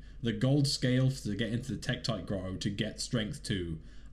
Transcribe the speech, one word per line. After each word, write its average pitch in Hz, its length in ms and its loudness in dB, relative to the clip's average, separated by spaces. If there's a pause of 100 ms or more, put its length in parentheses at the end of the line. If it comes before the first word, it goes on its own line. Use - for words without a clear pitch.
(240)
The 117 80 2
gold 135 360 4
scale 131 440 4
to - 240 -2
get 107 160 0
into 107 240 -2
the - 20 -6
Tektite - 480 -2
Grotto 92 300 -2
to 104 140 -2
get 104 320 -2
strength - 420 -2
two 85 360 -2 (340)